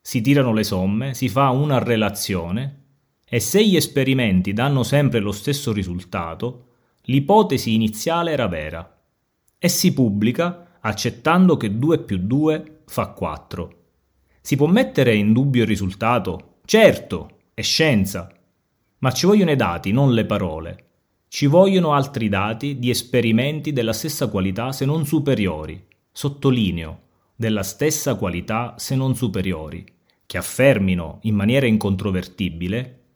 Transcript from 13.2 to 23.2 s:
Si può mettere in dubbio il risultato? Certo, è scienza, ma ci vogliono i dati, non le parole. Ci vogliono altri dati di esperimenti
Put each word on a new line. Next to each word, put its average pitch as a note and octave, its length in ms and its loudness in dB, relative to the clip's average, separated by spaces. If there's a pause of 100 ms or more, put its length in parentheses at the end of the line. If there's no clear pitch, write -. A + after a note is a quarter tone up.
Si - 160 -2
può C#3+ 100 2
mettere D#3+ 480 4
in G#2 180 4
dubbio B2 300 2
il G#2+ 60 0
risultato? G2 960 -4
Certo, C3 760 2 (140)
è A2 80 -10
scienza, G2+ 680 0 (680)
ma C3 140 0
ci - 140 0
vogliono F#3+ 240 4
i C#3+ 60 2
dati, F#2+ 360 -2
non C3 200 4
le A2 120 2
parole. F2 540 -4 (500)
Ci - 180 -2
vogliono F3 480 4
altri C3 340 0
dati A2 500 -2
di B2 120 -2
esperimenti B2+ 840 0